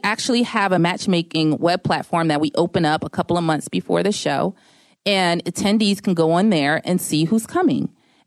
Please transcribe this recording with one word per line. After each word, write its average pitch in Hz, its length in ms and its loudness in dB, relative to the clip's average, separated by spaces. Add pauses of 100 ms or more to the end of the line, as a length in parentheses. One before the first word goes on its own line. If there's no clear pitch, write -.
actually 233 400 0
have 202 280 0
a 180 80 4
matchmaking 165 800 0
web 175 260 0
platform 165 440 -2
that 147 120 0
we 151 140 -2
open 175 320 0
up 151 180 0
a 151 60 -8
couple 175 280 -2
of 170 60 -2
months 160 240 -2
before 175 360 -2
the 196 80 0
show, 156 420 -2 (520)
and 180 400 0
attendees 202 580 0
can 190 100 0
go 165 200 2
on 185 180 4
there 151 340 0
and 180 160 0
see 151 220 0
who's 220 240 0
coming. 330 420 0 (380)